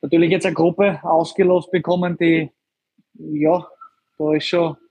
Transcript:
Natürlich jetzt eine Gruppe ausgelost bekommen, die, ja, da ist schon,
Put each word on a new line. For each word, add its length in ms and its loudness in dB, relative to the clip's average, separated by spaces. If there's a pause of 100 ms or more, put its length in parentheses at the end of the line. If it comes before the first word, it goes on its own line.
Natürlich 280 2
jetzt 160 0
eine 80 0
Gruppe 480 2
ausgelost 720 0
bekommen, 480 -2
die, 300 0 (640)
ja, 520 -2 (520)
da 160 -2
ist 120 -4
schon, 300 -2 (140)